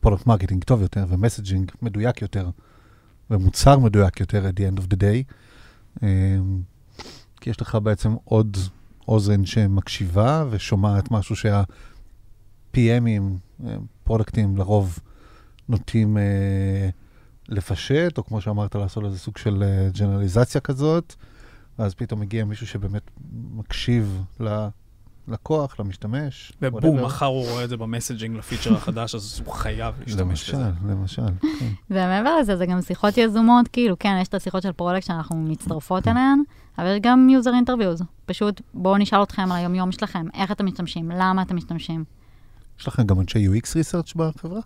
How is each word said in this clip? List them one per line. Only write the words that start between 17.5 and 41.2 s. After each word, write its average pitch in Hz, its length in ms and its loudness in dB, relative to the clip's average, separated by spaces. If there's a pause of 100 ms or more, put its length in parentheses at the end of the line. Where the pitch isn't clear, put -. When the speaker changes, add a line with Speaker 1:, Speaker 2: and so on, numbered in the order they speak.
Speaker 1:
או 127 60 -6
כמו 110 160 -6
שאמרת, 104 340 -4
לעשות 104 300 -4
איזה 98 140 -6
סוג - 200 -12
של, 101 280 0
אה, 95 220 2 (100)
ג'נרליזציה 101 640 2
כזאת, 151 540 -2 (640)
ואז 101 160 -2
פתאום 113 260 -6
מגיע 107 240 -4
מישהו 104 220 -6
שבאמת 101 440 -6 (440)
מקשיב 107 680 -2 (1040)
ללקוח, 139 520 -4
למשתמש, 110 720 -8 (100)
Speaker 2:
ובום, 135 360 2
Speaker 1:
whatever. 123 60 0
Speaker 2:
מחר 135 220 -2
הוא 131 240 -2
רואה 120 140 -4
את 120 40 -6
זה 120 80 -6
במסג'ינג 113 600 -6
לפיצ'ר 113 380 0
החדש, 117 400 -4
אז 104 300 -10
הוא - 100 -10
חייב 110 460 -6
להשתמש 104 200 -4
Speaker 1:
למשל, 90 360 -2
Speaker 2:
בזה. 101 360 -2
Speaker 1:
למשל, 95 300 -4 (180)
כן. 302 260 -2 (240)
Speaker 3:
ומעבר 190 500 0
לזה, 208 160 0
זה 180 100 0
גם 180 160 0
שיחות 202 360 0
יזומות, 226 500 6
כאילו, 233 300 0
כן, 196 240 0
יש 185 60 -4
את - 60 -8
השיחות 185 280 -4
של 185 100 -4
פרודקט 175 340 -2
שאנחנו 165 300 -6
מצטרפות 160 680 -4
Speaker 1:
כן. 220 60 2
Speaker 3:
אליהן, 269 320 4 (360)
אבל 170 160 -2
יש 208 80 -2
גם 254 260 8 (120)
user 247 280 2
interviews. 185 360 0 (220)
פשוט, 208 340 -2 (140)
"בואו 190 240 2
נשאל 202 240 4
אתכם 196 200 -2
על 180 160 0
היום-יום 180 340 -2
שלכם, 180 420 -6
איך 196 180 -4
אתם 202 140 -2
משתמשים, 170 440 -6
למה 185 320 0